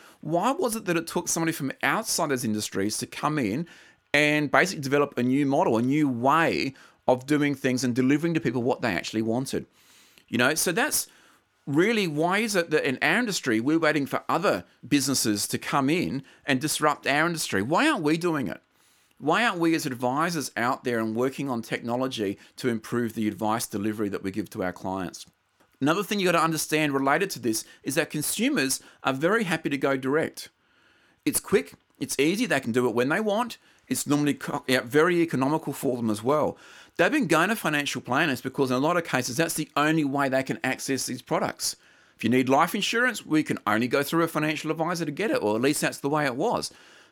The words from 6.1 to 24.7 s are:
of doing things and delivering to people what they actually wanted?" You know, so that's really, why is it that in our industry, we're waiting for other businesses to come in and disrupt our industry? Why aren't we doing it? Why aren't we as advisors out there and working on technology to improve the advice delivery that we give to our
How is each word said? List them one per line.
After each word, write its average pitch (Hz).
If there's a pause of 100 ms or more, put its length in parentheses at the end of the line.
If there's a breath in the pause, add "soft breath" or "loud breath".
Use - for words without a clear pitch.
of 127
doing 143
things 127
and 123
delivering 147
to 160
people 127
what 131
they 113
actually 110
wanted?" 113 (600 soft breath)
You -
know, 131
so 175
that's 254 (580 soft breath)
really, 185
why 165
is 214
it 170
that 151
in 131
our 175
industry, 139
we're 151
waiting 151
for -
other 143 (220 soft breath)
businesses 127
to 117
come 139
in 139 (200 loud breath)
and 135
disrupt 151
our 147
industry? 147
Why 185
aren't 247
we 156
doing 156
it? - (580 soft breath)
Why 180
aren't 190
we 165
as 151
advisors 135
out 123
there 120
and 110
working 131
on 120
technology 117 (180 loud breath)
to 131
improve 117
the 107
advice 107
delivery 104
that 98
we 98
give 98
to 107
our 90